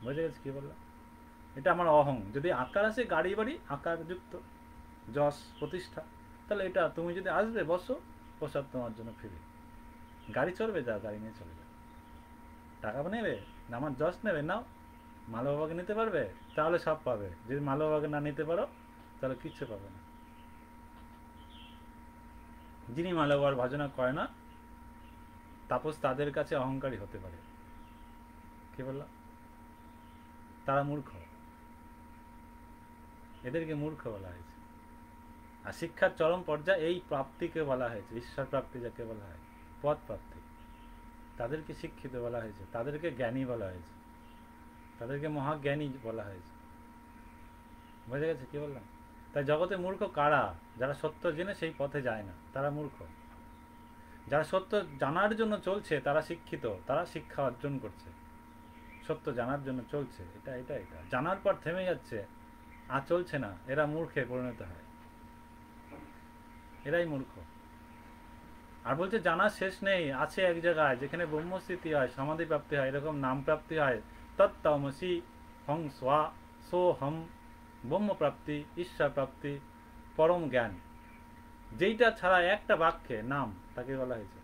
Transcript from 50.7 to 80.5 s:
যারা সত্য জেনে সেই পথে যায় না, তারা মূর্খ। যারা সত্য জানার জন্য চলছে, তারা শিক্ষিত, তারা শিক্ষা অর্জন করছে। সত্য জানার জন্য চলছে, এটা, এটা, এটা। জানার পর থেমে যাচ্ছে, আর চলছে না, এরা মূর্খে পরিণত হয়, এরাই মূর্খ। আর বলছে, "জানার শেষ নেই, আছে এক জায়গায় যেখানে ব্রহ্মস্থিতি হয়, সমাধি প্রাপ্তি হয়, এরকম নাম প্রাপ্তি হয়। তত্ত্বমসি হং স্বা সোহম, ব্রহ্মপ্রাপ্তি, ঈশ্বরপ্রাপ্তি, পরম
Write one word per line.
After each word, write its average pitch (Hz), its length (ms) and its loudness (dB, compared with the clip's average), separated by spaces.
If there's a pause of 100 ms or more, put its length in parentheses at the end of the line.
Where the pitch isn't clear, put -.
যারা 131 160 2
সত্য 156 420 0
জেনে 185 180 -2
সেই 160 240 -2
পথে 143 240 0
যায় 110 220 0
না, 95 100 -10 (200)
তারা 139 160 2
মূর্খ। 147 340 -4 (1200)
যারা 151 160 6
সত্য 185 560 2
জানার 190 360 4
জন্য 214 240 2
চলছে, 185 420 2
তারা 151 200 4
শিক্ষিত, 139 540 -4 (120)
তারা 156 180 4
শিক্ষা - 380 -4
অর্জন 135 360 0
করছে। 110 300 -10 (960)
সত্য 151 280 -2
জানার 127 280 0
জন্য 127 280 -2
চলছে, 143 320 -2
এটা, 127 320 -10
এটা, 127 200 -6
এটা। 104 220 -8 (140)
জানার 151 320 2
পর 196 100 8 (100)
থেমে 185 220 0
যাচ্ছে, 120 400 -2 (640)
আর 135 180 2
চলছে 175 320 2
না, 104 120 -2 (160)
এরা 143 180 4
মূর্খে 151 440 0
পরিণত 123 320 -2
হয়, 85 240 -10 (2000)
এরাই 170 200 4
মূর্খ। 135 340 -2 (1400)
আর 123 120 2
বলছে, 190 240 4
"জানার 180 300 6
শেষ 190 340 -2
নেই, 180 280 6
আছে 143 300 2
এক 175 200 6
জায়গায় 156 360 6
যেখানে 143 280 0
ব্রহ্মস্থিতি 170 680 -2
হয়, 139 140 6
সমাধি 151 380 0
প্রাপ্তি 151 300 2
হয়, 135 120 4
এরকম 143 280 0
নাম 135 280 2
প্রাপ্তি 156 340 2
হয়। 131 240 4 (360)
তত্ত্বমসি 170 840 4 (460)
হং 156 220 0
স্বা 139 420 4 (400)
সোহম, 160 560 4 (580)
ব্রহ্মপ্রাপ্তি, 151 800 2 (140)
ঈশ্বরপ্রাপ্তি, 143 800 0 (560)
পরম 160 340 8